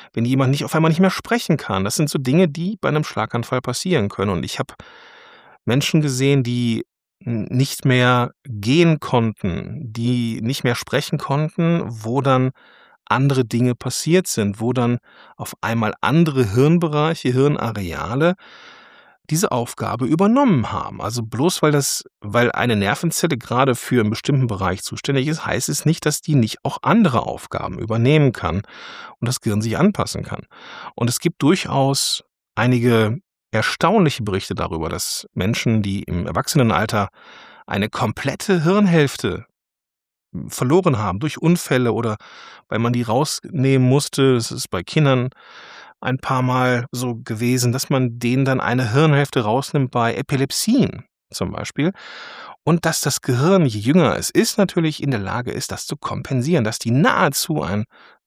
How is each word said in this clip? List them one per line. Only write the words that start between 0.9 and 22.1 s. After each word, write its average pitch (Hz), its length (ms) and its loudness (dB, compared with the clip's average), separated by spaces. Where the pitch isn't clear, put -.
nicht 160 100 2
mehr 185 100 6
sprechen - 460 -2
kann. 95 280 -2
Das 104 100 -2
sind 151 160 0
so - 80 -2
Dinge, 147 300 2
die 170 320 -6
bei - 100 -2
einem 151 140 0
Schlaganfall 117 580 -4
passieren 127 480 0
können. 101 200 -2
Und 90 140 -2
ich - 140 -8
hab - 160 -6
Menschen 143 380 0
gesehen, 139 400 2
die 120 420 0
n-, 113 260 -4
nicht 135 360 0
mehr 123 460 4
gehen 139 560 2
konnten, 113 920 -2
die 117 500 -2
nicht 117 220 -4
mehr 120 100 2
sprechen - 440 -4
konnten, 156 680 0
wo 113 340 -4
dann 131 300 2
andere 131 380 2
Dinge 120 300 0
passiert 160 520 -2
sind, 104 340 -2
wo 117 120 0
dann 120 260 0
auf - 240 -12
einmal 113 400 -2
andere 135 520 2
Hirnbereiche, 147 800 2
Hirnareale 120 1040 0
diese 165 220 0
Aufgabe 117 540 -4
übernommen 196 640 2
haben. 104 300 -8
Also 117 220 -4
bloß 113 400 -2
weil 151 100 4
das, - 320 0